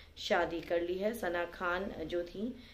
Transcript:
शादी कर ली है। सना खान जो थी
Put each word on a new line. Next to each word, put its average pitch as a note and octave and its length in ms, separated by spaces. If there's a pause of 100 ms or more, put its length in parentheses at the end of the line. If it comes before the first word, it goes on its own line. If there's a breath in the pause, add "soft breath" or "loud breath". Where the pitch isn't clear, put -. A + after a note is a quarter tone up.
(160 loud breath)
शादी E3+ 440
कर E3+ 220
ली F3+ 160
है। G#3 160
सना F3 300
खान F3+ 400
जो F3 400
थी G#3+ 320 (180 loud breath)